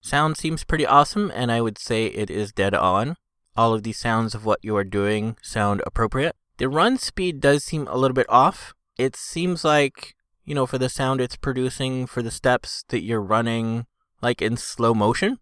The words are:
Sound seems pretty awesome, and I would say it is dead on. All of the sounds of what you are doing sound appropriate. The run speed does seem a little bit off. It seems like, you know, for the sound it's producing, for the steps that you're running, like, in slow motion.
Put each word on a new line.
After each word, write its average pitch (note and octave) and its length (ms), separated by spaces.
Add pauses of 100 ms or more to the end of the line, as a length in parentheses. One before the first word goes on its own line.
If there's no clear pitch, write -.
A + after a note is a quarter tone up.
Sound D#3 360
seems D#3+ 260
pretty D#3 240
awesome, F3 480
and A#2+ 160
I A#2 100
would A2 160
say A2 300
it G#2 240
is G#2 200
dead G2 220
on. G2+ 420 (400)
All A#2 200
of G#2+ 80
the A2 100
sounds A2+ 400
of G#2+ 100
what G#2+ 200
you G#2+ 120
are G2+ 80
doing G#2 600
sound G#2 420
appropriate. C3 500 (220)
The C3 100
run F3+ 300
speed F3+ 420
does C#3+ 240
seem D3+ 240
a E2+ 80
little B2+ 200
bit B2+ 120
off. C3 460 (240)
It - 180
seems F3 480
like, D3 520 (280)
you D3 120
know, C3+ 100
for B2+ 140
the B2+ 100
sound C3 320
it's B2 140
producing, B2+ 720
for - 160
the A#2 80
steps - 560
that G2+ 160
you're A2 180
running, A2+ 640 (380)
like, A#2+ 180
in A2+ 160
slow A#2 380
motion. A#2+ 460